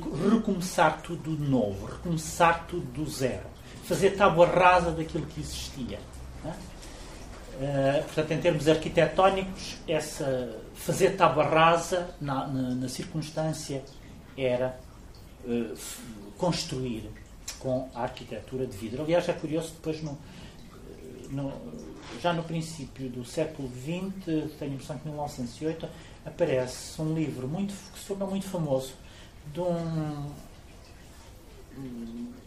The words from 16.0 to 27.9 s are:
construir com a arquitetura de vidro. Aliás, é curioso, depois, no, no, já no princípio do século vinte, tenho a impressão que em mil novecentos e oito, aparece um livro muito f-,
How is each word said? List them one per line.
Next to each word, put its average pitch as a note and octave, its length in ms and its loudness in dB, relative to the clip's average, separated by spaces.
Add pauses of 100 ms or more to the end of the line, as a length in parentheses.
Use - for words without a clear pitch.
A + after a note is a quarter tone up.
construir B2+ 720 -2 (500)
com C3 340 -2
a A#2 100 -4
arquitetura B2 640 -6
de G2+ 120 -8
vidro. A2+ 260 -4
Aliás, E3+ 240 4
é F3 60 2
curioso, D#3+ 400 -2
depois, D#3 280 -4
no, C#3+ 160 -6 (1120)
no, C#3 200 -4 (680)
já F3 100 4
no E3 120 0
princípio C#3+ 680 -6
do A#2+ 160 -8
século D3+ 420 -2
vinte, E3 560 -6 (340)
tenho C#3 140 -6
a C3+ 40 -4
impressão C3 220 -8
que D#3 120 -8
em - 20 -8
mil D3 80 -6
novecentos C3 420 -6
e D#3 40 -4
oito, D#3+ 200 -2 (400)
aparece C3 760 0
um D#3 120 0
livro C3 320 -2
muito G3 280 -2
f-, - 180 -12